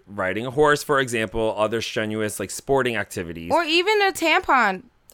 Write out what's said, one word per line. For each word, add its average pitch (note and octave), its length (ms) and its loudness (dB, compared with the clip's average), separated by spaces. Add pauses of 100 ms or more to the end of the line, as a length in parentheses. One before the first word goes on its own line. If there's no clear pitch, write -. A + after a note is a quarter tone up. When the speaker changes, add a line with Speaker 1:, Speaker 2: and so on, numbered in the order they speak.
Speaker 1:
riding G2+ 400 -4
a C3 40 -8
horse, D3 320 4
for C#3+ 160 0
example, A2+ 600 -2
other G#2+ 240 0
strenuous, G#2+ 580 -4
like, G2 100 -6
sporting C3 460 0
activities. E2+ 560 -6
Speaker 2:
Or D#4+ 120 2
even F4 380 2
a G4 80 2
tampon. D4+ 760 2 (300)